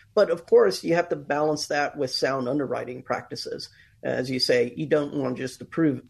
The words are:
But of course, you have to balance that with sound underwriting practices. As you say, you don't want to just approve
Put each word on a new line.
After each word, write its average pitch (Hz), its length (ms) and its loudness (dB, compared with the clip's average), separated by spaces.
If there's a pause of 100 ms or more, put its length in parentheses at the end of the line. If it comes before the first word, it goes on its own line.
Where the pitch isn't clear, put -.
(140)
But 190 160 6
of 170 140 -4
course, 226 400 4
you 165 100 2
have 170 140 2
to 165 80 -2
balance 147 520 -2
that 143 280 -2
with 135 140 -2
sound 135 360 -2
underwriting 123 560 -4
practices. - 680 -8 (320)
As 127 280 -2
you 127 80 -2
say, 123 380 2
you 156 100 -4
don't 147 280 0
want 127 220 -2
to 127 60 -6
just 127 200 -8
approve 143 480 0